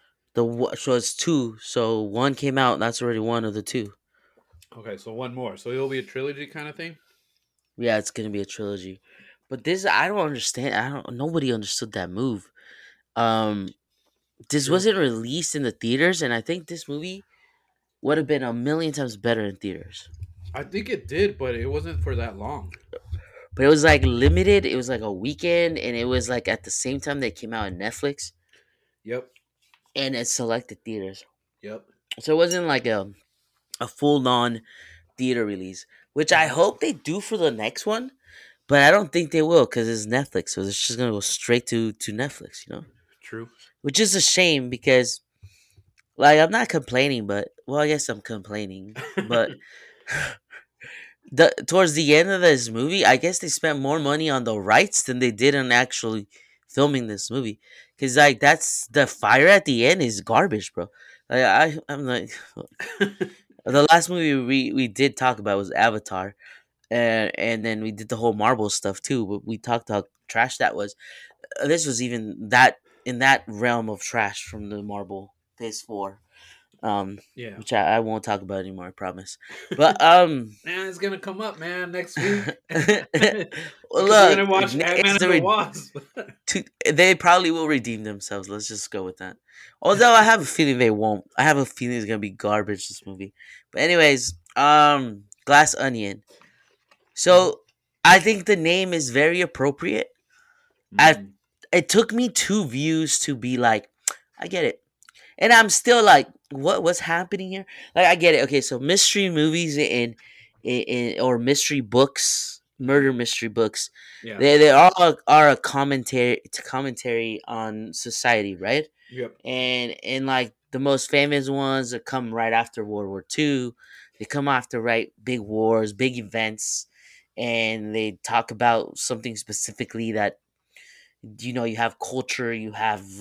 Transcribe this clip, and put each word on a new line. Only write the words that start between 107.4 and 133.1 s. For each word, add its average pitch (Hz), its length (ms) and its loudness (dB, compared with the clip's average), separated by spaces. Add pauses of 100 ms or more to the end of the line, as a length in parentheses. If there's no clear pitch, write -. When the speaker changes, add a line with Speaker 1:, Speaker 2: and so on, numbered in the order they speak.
Speaker 1:
here?" 190 140 -12 (300)
Like, 175 120 6
I 175 80 6
get 165 200 6
it. 127 80 4
Okay, 139 180 2
so 127 160 -6
mystery 185 520 2
movies 160 480 0
and, 120 380 0 (500)
and, 123 240 -4
and, 123 320 -4
or 123 180 0
mystery 143 420 0
books, - 800 0 (160)
murder 135 360 2
mystery 117 360 -4
books, 107 400 -4 (340)
Speaker 2:
Yeah. 110 140 -14
Speaker 1:
they, 143 200 6
they 151 140 10
all 165 460 8 (100)
are 151 220 8
a 131 80 6
commentary, 131 880 -2
it's - 140 -14
a - 40 -18
commentary 117 840 -6
on 110 460 -8
society, 110 600 -2
right? 117 300 -2 (260)
Speaker 2:
Yep. 123 340 -12
Speaker 1:
And, 127 580 -4
and, 131 240 -6
like, 127 260 -2 (180)
the 131 80 -6
most 135 300 0
famous 143 400 0
ones 135 420 -2
that 117 140 -10
come 120 280 -6
right 113 200 -2
after 113 320 -2
World 104 240 -8
War 98 180 -10
Two, 135 460 -2 (460)
they 107 60 -10
come 143 220 -4
after, 127 340 -2
right, 117 300 -2 (120)
big 123 160 -4
wars, 110 540 0
big 123 240 -2
events, 110 720 -6 (500)
and 113 560 -4
they 110 300 -4
talk 117 280 -2
about 117 460 0
something 117 380 -8
specifically 113 800 -8
that, 104 260 -2 (1000)
you 120 140 -10
know, 123 120 -4
you 113 120 -4
have 117 220 -2
culture, 127 540 -6
you 110 180 -10
have, 107 320 -4 (180)